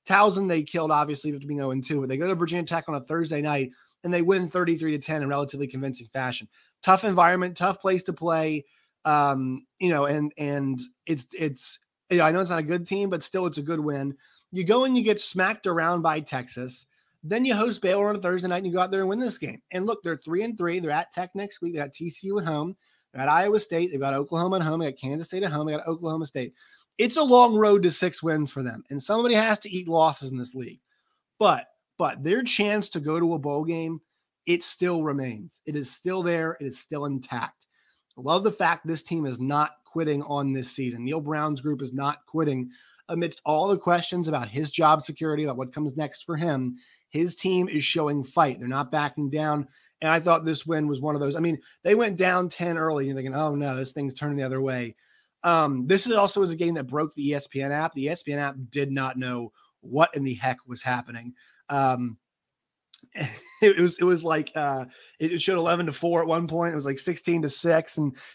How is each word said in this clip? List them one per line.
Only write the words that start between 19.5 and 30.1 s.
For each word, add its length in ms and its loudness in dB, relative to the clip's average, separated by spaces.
And 140 -2
look, 160 -4
they're 140 -4
three 280 -4
and 120 -6
three. 220 -2
They're 140 -2
at 180 -2
Tech 240 -8
next 260 -8
week. 140 -4
They 60 -4
got 120 -6
T 160 -8
C 200 -8
U 100 -2
at 80 -4
home. 300 -4
They're 100 -8
at 60 0
Iowa 300 4
State. 320 0
They've 100 -4
got 140 0
Oklahoma 420 0
at 60 2
home. 180 0
They 120 -2
got 80 -16
Kansas 260 -6
State 160 -4
at 80 0
home. 160 -2
They 60 -2
got 140 -4
Oklahoma 400 -4
State. 280 -8
It's 200 2
a 60 4
long 340 8
road 260 8
to 80 6
six 320 -2
wins 280 0
for 120 -8
them. 260 -8
And 140 -6
somebody 320 2
has 260 4
to 100 -12
eat 180 -6
losses 420 4